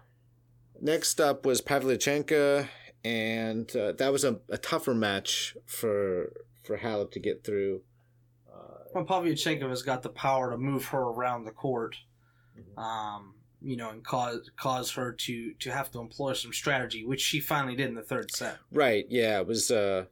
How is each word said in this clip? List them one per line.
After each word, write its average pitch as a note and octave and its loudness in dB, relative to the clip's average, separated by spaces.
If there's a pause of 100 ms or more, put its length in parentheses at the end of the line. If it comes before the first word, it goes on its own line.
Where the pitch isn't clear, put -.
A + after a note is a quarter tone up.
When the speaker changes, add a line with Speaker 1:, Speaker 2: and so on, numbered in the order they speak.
(800)
Speaker 1:
Next D#3+ 0
up C#3+ 4
was C3 4
Pavlyuchenko, C#3+ 2 (360)
and, A2+ -2
uh, G#2 2
that C3+ 2
was C#3 2
a, A#2+ 2 (100)
a A2 -4
tougher D#3+ 0
match G2+ 0 (100)
for, G2 0 (300)
for G#2 -4
Halep G#2+ -2
to G2 -8
get - -2
through. G2 0 (680)
Uh, - -20 (100)
Speaker 2:
Well, F#3 -2
Pavlyuchenko D#3 0
has B2+ -4
got C3 -2
the - -6
power C3 2
to A#2+ -2
move C3+ 0
her C3+ 0
around A#2+ 0
the A2 -10
court, A#2 -2 (600)
Speaker 1:
Mm-hmm. G2 -18
Speaker 2:
um, G#2+ -6 (280)
you C3+ -4
know, A2+ -6
and A2 -14
cause, B2 -2
cause B2+ -2
her B2 -4
to, A#2 -6
to - -8
have C3 -4
to A#2+ -8
employ B2+ -4
some A#2 -6
strategy, A#2 -2
which C3 -2
she D3+ 2
finally C3+ 0
did C3 0
in A#2 -6
the A2+ -8
third A2+ -4
set. - -4 (160)
Speaker 1:
Right, A#2+ 6
yeah, A2+ 4
it F2+ -2
was, A2 2
uh, G2 4